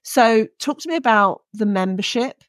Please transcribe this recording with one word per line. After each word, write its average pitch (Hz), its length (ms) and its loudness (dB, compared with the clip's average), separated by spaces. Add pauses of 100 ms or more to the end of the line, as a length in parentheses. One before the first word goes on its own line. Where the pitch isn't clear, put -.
So 226 440 2 (120)
talk 285 200 -6
to 320 100 -12
me 330 60 -2
about 220 460 2 (120)
the 214 140 -4
membership 196 800 -4